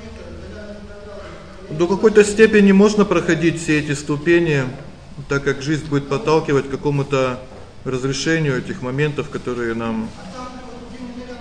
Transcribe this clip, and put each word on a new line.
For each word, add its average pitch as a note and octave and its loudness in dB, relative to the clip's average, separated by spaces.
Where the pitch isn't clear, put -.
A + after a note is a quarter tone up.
До D#3+ 0
какой-то G3+ 6
степени G#3 6
можно G#3 6
проходить E3 2
все D3+ 2
эти C#3+ -2
ступени, D3+ 2
так C#3 0
как C3 0
жизнь D3+ -2
будет C#3 0
подталкивать D3 2
к - -8
какому-то C3+ 0
разрешению C3+ 0
этих A#2+ -6
моментов, C3+ -2
которые A#2 -4
нам, A2+ -4